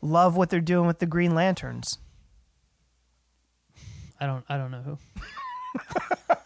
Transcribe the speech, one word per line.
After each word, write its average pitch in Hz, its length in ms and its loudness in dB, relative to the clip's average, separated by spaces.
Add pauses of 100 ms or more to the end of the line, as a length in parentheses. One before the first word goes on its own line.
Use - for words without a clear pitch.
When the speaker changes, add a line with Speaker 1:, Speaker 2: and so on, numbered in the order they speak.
Speaker 1:
love 170 360 4
what 180 120 4
they're 175 120 2
doing 175 260 4
with 170 120 0
the 175 60 0
Green 170 300 2
Lanterns. 160 640 0 (2250)
Speaker 2:
I 143 60 -4
don't, 131 220 -4
I 143 100 -4
don't 131 140 -6
know 127 100 -10
who. 143 160 -10 (1500)